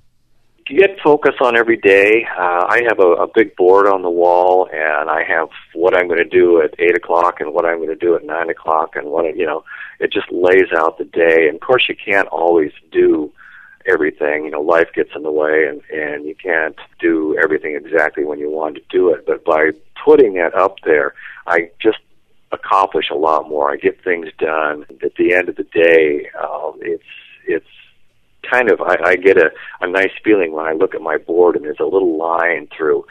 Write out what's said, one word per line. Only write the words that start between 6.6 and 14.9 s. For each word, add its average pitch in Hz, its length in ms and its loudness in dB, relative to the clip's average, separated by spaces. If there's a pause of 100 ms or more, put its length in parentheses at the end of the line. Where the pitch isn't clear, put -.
at - 160 -4
eight 85 180 2
o'clock 87 440 0
and 76 120 -6
what 85 120 0
I'm 82 160 -2
gonna 80 160 -6
do 85 180 0
at 78 80 -2
nine 80 280 -6
o'clock, 80 440 -2
and 73 140 -8
what, 80 280 -4
you 90 80 -4
know, 78 200 -6 (340)
it - 140 -4
just - 180 -6
lays 90 460 2
out 80 200 0
the - 100 -8
day. 82 420 2
And 78 80 -4
of - 40 -18
course, 127 280 0
you - 80 -8
can't 101 320 -2
always 80 420 0 (220)
do 85 400 0 (520)
everything. 76 600 -2
You 76 80 -10
know, 76 80 -6
life 82 340 2